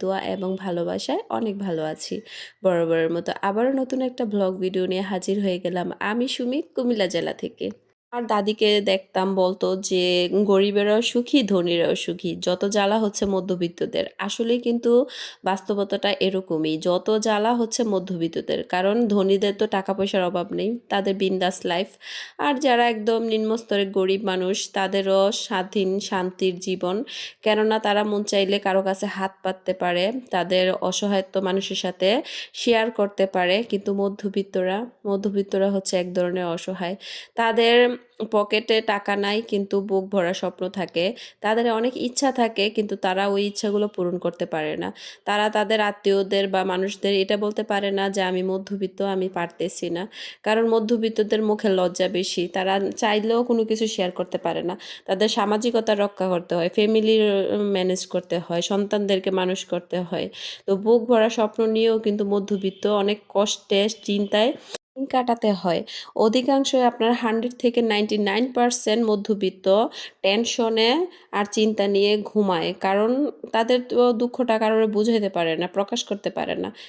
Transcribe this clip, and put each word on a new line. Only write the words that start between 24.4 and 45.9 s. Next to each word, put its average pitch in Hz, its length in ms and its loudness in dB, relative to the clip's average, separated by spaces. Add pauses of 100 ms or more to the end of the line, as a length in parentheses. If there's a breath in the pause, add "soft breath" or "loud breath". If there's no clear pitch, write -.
তাদেরও 196 600 2
স্বাধীন 196 680 -2
শান্তির 185 580 -2
জীবন, 185 460 -4 (380 loud breath)
কেননা 214 360 2
তারা 208 260 2
মন 208 200 -2
চাইলে 196 340 0
কারো 190 240 0
কাছে 196 240 -2
হাত 190 260 -4 (100)
পাততে 185 320 -4
পারে, 180 380 0 (180)
তাদের 185 420 2
অসহায়ত্ব 190 680 -2
মানুষের 190 360 -2
সাথে 196 460 0 (320 loud breath)
শেয়ার 226 360 2
করতে 202 360 0
পারে। 190 360 2
কিন্তু 202 320 -4
মধ্যবিত্তরা, 196 920 -2 (200)
মধ্যবিত্তরা 196 640 0
হচ্ছে 190 260 -2
এক 180 180 -2
ধরনের 180 300 0
অসহায়। 180 520 -6 (380 loud breath)
তাদের 233 600 4 (340)
পকেটে 220 500 2
টাকা 202 360 -2
নাই 202 260 0
কিন্তু 202 380 -2
বুক 190 240 0
ভরা 190 300 0
স্বপ্ন 185 340 -6
থাকে, 185 460 -2 (260 loud breath)
তাদের 226 320 0
অনেক 233 240 0
ইচ্ছা 254 360 -2
থাকে 226 380 0
কিন্তু 202 260 -4
তারা 196 320 0
ওই 202 180 0
ইচ্ছাগুলো 208 420 -2
পূরণ 180 300 -4
করতে 175 280 -4
পারে 156 300 -4
না। 180 160 -6 (320 loud breath)
তারা 208 260 0
তাদের 214 300 0
আত্মীয়দের 196 680 0